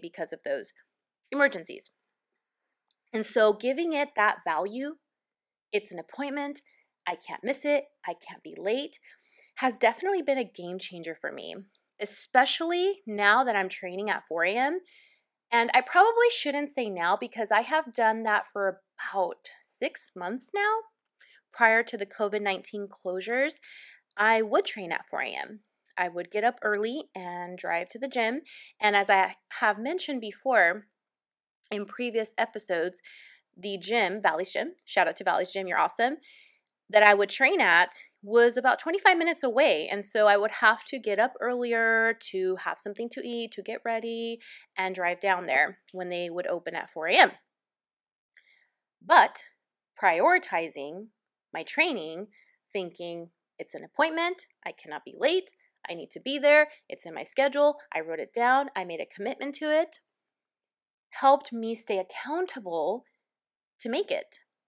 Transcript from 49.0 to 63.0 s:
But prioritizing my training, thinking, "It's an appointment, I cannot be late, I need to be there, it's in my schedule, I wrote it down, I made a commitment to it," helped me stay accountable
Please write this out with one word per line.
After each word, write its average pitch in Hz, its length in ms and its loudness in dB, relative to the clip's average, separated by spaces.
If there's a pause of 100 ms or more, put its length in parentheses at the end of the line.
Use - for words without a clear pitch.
But 269 380 6 (580)
prioritizing 180 1080 2 (460)
my 165 100 -8
training, 202 640 -4 (460)
thinking, 170 560 -10 (300)
"It's - 160 -14
an 156 80 -16
appointment, 330 640 -2 (180)
I 170 60 -10
cannot - 340 -14
be 135 120 -16
late, 349 340 0 (360)
I 175 60 -10
need 170 200 -14
to - 60 -16
be 277 200 -6
there, 302 300 6 (200)
it's - 160 -14
in 165 80 -14
my 120 100 -10
schedule, 285 520 2 (180)
I 160 80 -4
wrote 160 180 -8
it 123 140 -10
down, 262 420 2
I 185 100 -6
made 165 140 -8
a - 160 -12
commitment 262 420 -8
to 311 80 -8
it," 311 340 0 (1120)
helped 285 420 4
me 226 220 -6
stay 208 240 -4
accountable 190 1080 -4 (720)